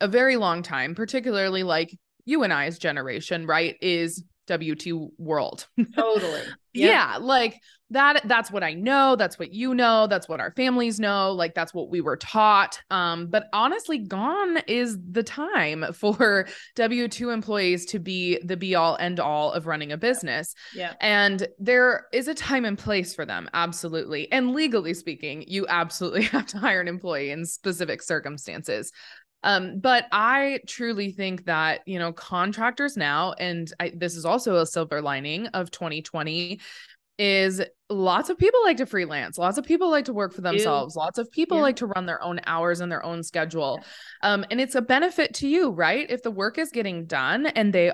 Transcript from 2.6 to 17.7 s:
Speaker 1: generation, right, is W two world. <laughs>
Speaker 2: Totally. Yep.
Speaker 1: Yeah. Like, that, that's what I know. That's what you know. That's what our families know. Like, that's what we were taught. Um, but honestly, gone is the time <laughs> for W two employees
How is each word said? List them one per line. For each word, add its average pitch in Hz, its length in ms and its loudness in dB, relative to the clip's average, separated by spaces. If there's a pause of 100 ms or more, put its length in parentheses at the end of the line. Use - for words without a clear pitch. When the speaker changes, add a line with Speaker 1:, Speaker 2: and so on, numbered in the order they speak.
Speaker 1:
generation, 147 680 -4
right, 160 360 2
is 170 420 0 (220)
W 160 280 -2
two 160 420 -6
world. 151 500 -4 (120)
<laughs> 233 160 0
Speaker 2:
Totally. 202 480 0 (320)
Yep. 294 160 6
Speaker 1:
Yeah. 185 280 4
Like, 247 400 2 (320)
that, 285 360 4
that's 226 240 2
what 190 140 -4
I 156 100 -2
know. 262 420 4
That's 190 220 0
what 170 140 -8
you 247 220 -2
know. 226 320 6
That's 196 220 0
what 160 120 -4
our - 120 -6
families 247 480 0
know. 196 320 2
Like, 170 220 -2
that's 165 180 -2
what 175 160 -6
we 175 140 -2
were 139 140 -2
taught. 214 600 4 (120)
Um, 175 380 -2
but 214 260 0
honestly, 277 440 0
gone 302 680 -2
is 226 320 0 (120)
the 220 120 0
time 196 680 -2
<laughs> 170 60 -8
for 208 520 2 (280)
W 240 340 0
two 240 220 -6
employees 196 560 0